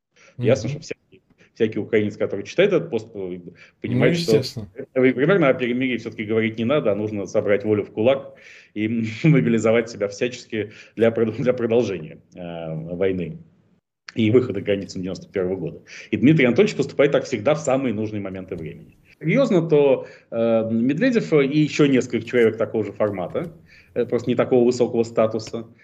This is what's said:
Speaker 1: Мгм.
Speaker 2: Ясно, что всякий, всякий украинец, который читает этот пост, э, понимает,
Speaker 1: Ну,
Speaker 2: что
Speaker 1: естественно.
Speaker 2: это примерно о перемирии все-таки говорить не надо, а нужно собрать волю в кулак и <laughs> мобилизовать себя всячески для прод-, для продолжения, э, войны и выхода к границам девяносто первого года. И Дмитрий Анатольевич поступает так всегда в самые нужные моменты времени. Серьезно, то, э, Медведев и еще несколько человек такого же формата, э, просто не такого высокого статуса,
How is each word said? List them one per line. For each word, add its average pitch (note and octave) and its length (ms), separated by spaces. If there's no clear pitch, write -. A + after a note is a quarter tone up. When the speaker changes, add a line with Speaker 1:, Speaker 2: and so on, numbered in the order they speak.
Speaker 1:
Мгм. A#2+ 80
Speaker 2:
Ясно, A#2+ 240
что D3 100
всякий, - 420
всякий A2 260
украинец, G#2 360
который G2 280
читает G3+ 280
этот A2 180
пост, A2+ 240
э, F#2 260
понимает, B2+ 320
Speaker 1:
Ну, E3+ 60
Speaker 2:
что E3+ 120
Speaker 1:
естественно. A#2+ 420
Speaker 2:
это - 140
примерно D3 340
о B2+ 60
перемирии B2 440
все-таки A2+ 260
говорить A2 340
не A2+ 60
надо, B2+ 280
а - 20
нужно G#2 320
собрать G2+ 380
волю G#2 200
в - 60
кулак B2+ 440
и G#2+ 140
<laughs> A2+ 360
мобилизовать A#2 680
себя G2+ 180
всячески A2+ 640
для A2+ 140
прод-, A2 260
для A#2+ 160
продолжения, F#2+ 680
э, E2+ 380
войны F2+ 420
и A2 140
выхода G2+ 300
к - 40
границам G2 380
девяносто F2+ 260
первого F#2 280
года. D#2+ 220
И A2 40
Дмитрий D3 300
Анатольевич G3 300
поступает C#3 360
так C3 120
всегда B2 300
в D#3 60
самые B2+ 340
нужные G#2 280
моменты F#2+ 340
времени. D#2+ 400
Серьезно, F3+ 480
то, C#3+ 380
э, A2+ 400
Медведев D#3+ 600
и C#3+ 280
еще D3 260
несколько A#2+ 400
человек A2+ 300
такого G#2+ 280
же G2 80
формата, G2+ 600
э, B2 120
просто A#2 240
не A#2 60
такого A#2+ 280
высокого A#2+ 400
статуса, A2+ 640